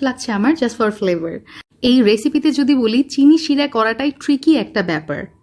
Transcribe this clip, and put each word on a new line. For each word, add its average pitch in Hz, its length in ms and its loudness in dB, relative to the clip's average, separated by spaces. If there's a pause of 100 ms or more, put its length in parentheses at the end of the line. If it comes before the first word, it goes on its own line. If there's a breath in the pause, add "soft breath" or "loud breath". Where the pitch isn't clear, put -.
লাগছে 254 300 -6
আমার 214 220 0
just 240 220 -4
for 214 140 0
flavor। 170 480 -4 (440 loud breath)
এই 254 200 4
রেসিপিতে 226 500 0
যদি 285 220 2
বলি, 240 280 0
চিনি 285 360 4
শিরা 285 280 -2
করাটাই 233 440 -2
ট্রিকি 285 460 0
একটা 208 260 -4
ব্যাপার 156 420 -6 (180)